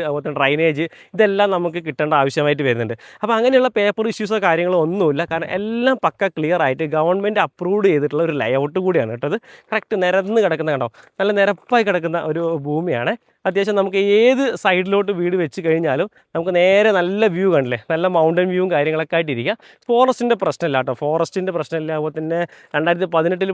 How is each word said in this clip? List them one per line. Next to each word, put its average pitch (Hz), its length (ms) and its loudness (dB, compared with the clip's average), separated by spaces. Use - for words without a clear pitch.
അതുപോലെ 147 200 -4
തന്നെ 143 140 -6
ഡ്രെയിനേജ്, 147 440 2
ഇതെല്ലാം 202 400 4
നമുക്ക് 175 300 -4
കിട്ടേണ്ട 151 360 -2
ആവശ്യമായിട്ട് 147 460 0
വരുന്നുണ്ട്. 117 260 0
അപ്പോൾ 220 160 0
അങ്ങനെയുള്ള 254 400 4
പേപ്പർ 208 340 0
ഇഷ്യൂസോ 214 340 -2
കാര്യങ്ങളോ 175 400 2
ഒന്നുമില്ല. 165 440 0
കാരണം 165 280 -6
എല്ലാം 233 480 -2
പക്ക 190 320 -2
ക്ലിയർ 160 280 0
ആയിട്ട് 139 200 -2
ഗവൺമെന്റ് 196 500 0
അപ്രൂവ്ഡ് 196 460 0
ചെയ്തിട്ടുള്ള 147 360 0
ഒരു 156 140 -2
ലേഔട്ട് 139 440 -2
കൂടിയാണ് 139 280 0
കേട്ടോ. 120 180 -6
ഇത് 220 60 -2
കറക്റ്റ് 214 340 -4
നിരന്ന് 190 420 0
കിടക്കുന്ന 156 300 -2
കണ്ടോ, 123 120 -2
നല്ല 202 200 0
നിരപ്പായി 202 500 0
കിടക്കുന്ന 170 300 -2
ഒരു 170 120 -4
ഭൂമിയാണ്. 151 480 -2
അത്യാവശ്യം 196 300 0
നമുക്ക് 196 220 0
ഏത് 247 240 4
സൈഡിലോട്ട് 190 560 0
വീട് 175 220 -2
വെച്ച് 165 240 -4
കഴിഞ്ഞാലും 165 420 0
നമുക്ക് 170 240 -2
നേരെ 196 400 6
നല്ല 190 360 2
വ്യൂ 190 200 0
കണ്ടില്ലേ, 127 240 0
നല്ല 165 220 0
മൗണ്ടൻ 165 380 2
വ്യൂവും 180 220 0
കാര്യങ്ങളൊക്കെ 156 440 -2
ആയിട്ടിരിക്കുക. 151 360 -2
ഫോറസ്റ്റിൻ്റെ 240 540 2
പ്രശ്നമില്ല 151 380 -2
കേട്ടോ, 127 220 -2
ഫോറസ്റ്റിൻ്റെ 165 540 -2
പ്രശ്നമില്ല. 160 400 -6
അതുപോലെ 151 220 -6
തന്നെ 160 200 -4
രണ്ടായിരത്തി 170 420 0
പതിനെട്ടിൽ 180 380 0